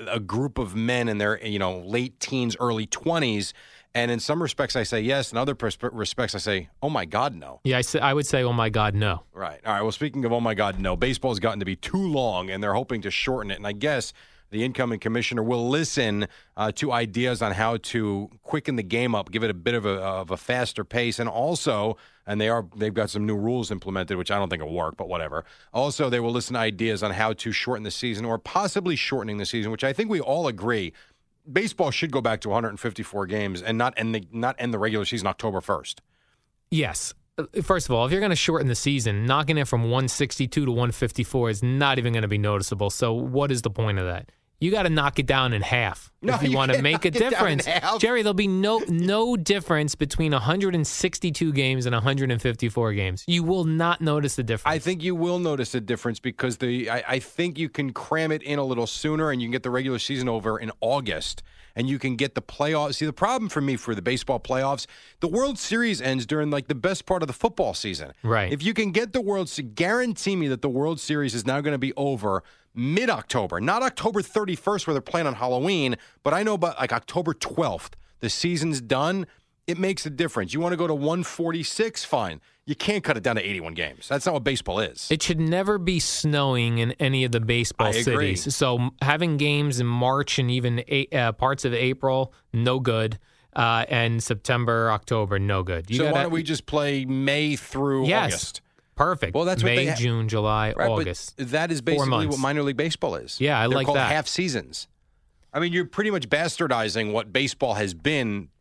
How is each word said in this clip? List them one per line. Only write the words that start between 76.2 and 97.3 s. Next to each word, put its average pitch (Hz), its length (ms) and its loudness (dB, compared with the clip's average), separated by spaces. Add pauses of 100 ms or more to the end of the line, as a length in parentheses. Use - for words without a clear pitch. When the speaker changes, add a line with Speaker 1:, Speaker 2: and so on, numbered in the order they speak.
Speaker 1:
but 143 100 2
I 190 100 2
know 214 120 2
about, 170 220 0
like, 127 140 0
October 160 420 -2
twelfth, - 600 -2 (240)
the 117 100 -2
season's 160 520 0
done. 151 440 0 (420)
It 170 100 -2
makes 190 280 -2
a 156 40 -4
difference. 127 440 -2
You 147 60 -2
wanna 175 180 0
go 170 100 0
to 156 80 0
one 156 280 0
forty-six? 170 800 -4
Fine. 92 380 -2 (240)
You 147 100 -2
can't 208 280 0
cut 135 140 2
it 101 60 -6
down 120 120 2
to 104 120 0
eighty-one 82 260 -4
games. 80 340 -6
That's 139 180 -2
not 180 80 2
what 139 100 0
baseball 110 360 0
is. 82 300 -4
Speaker 2:
It 156 140 2
should 160 160 2
never 185 380 2
be 175 220 0
snowing 131 800 2
in 117 140 2
any 135 300 2
of 123 80 0
the 117 80 2
baseball 113 480 2
Speaker 1:
I 101 40 4
agree. 117 440 2
Speaker 2:
cities. 135 200 -2
So 123 220 4
m-, 123 140 0 (100)
having 151 360 2
games 147 420 2
in 123 80 2
March 127 520 2
and 123 120 2
even 123 360 2
a-, 135 200 0
uh, 120 260 2
parts 131 320 0
of 120 80 2
April, 131 600 0 (200)
no 123 260 2
good. 110 380 0 (360)
Uh, 117 360 4
and 117 340 2
September, 117 680 0
October, 104 460 0
no 98 260 0
good. 90 260 -6
You 120 80 -2
Speaker 1:
So 156 80 2
why 151 60 2
Speaker 2:
gotta 143 120 2
Speaker 1:
don't 170 80 -2
we 160 120 -2
just 147 220 -4
play 143 400 0
May 139 520 2